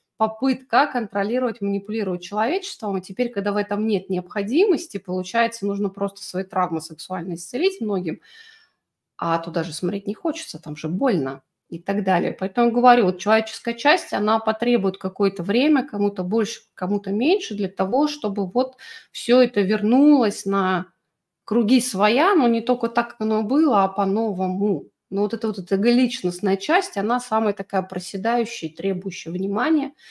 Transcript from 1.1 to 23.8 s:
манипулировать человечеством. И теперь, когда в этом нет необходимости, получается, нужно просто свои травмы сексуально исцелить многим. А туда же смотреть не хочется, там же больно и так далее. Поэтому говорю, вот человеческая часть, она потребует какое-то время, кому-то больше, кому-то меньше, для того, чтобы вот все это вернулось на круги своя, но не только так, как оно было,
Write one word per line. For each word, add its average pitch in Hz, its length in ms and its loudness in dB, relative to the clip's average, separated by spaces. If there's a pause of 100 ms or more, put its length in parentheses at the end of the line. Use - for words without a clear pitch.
манипулировать 202 640 -4
человечеством. 220 720 -4
И 180 40 -4
теперь, 233 300 -4
когда 202 220 -4
в 208 40 0
этом 208 300 -2
нет 208 220 -2
необходимости, 214 880 0
получается, 190 680 -2
нужно 202 220 -2
просто 196 340 -6
свои 185 220 -6
травмы 165 360 -2
сексуально 175 540 -10
исцелить 320 460 -4
многим. 190 400 -4 (960)
А 170 220 0
туда 165 240 -4
же 151 100 -8
смотреть 202 340 -4
не 208 60 -6
хочется, - 480 -8
там 151 140 -10
же 160 140 -8
больно 170 520 -2 (280)
и 170 100 -10
так 202 240 -4
далее. 170 340 0
Поэтому 226 340 0
говорю, 240 340 6
вот 180 140 0
человеческая 226 560 0
часть, 285 380 2
она 220 260 0
потребует 220 580 0
какое-то 196 460 -2
время, 254 440 2
кому-то 202 360 -2
больше, 208 380 -2 (120)
кому-то 196 380 -4
меньше, 247 440 0
для 196 140 -4
того, 208 380 0
чтобы 202 400 -4
вот 254 300 -2 (340)
все 247 300 4
это 240 200 2
вернулось 220 840 4
на 185 420 0 (580)
круги 233 360 4
своя, 233 540 2
но 262 120 6
не 233 140 2
только 233 280 0
так, 233 220 0
как - 100 -10
оно 220 220 0
было, 247 420 4